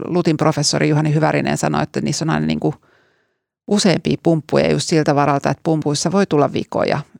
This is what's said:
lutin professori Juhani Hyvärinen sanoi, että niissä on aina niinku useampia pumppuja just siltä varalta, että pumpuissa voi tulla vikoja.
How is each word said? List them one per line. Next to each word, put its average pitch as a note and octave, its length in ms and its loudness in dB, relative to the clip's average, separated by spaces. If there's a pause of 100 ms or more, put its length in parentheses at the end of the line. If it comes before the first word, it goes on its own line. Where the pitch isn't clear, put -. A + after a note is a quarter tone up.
lutin E3+ 320 0
professori D3+ 520 0
Juhani D3+ 240 2
Hyvärinen D3 440 0
sanoi, D3+ 260 -2
että - 180 -6
niissä D3 240 -4
on D#3+ 40 -2
aina D#3 160 -2
niinku D#3 300 -2 (920)
useampia F#3 560 2
pumppuja D#3 480 2
just D3+ 180 -2
siltä D3+ 260 2
varalta, C#3+ 340 0
että D3 140 -4
pumpuissa D#3 480 -2
voi G3 160 2
tulla D3 260 2
vikoja. - 460 -2 (200)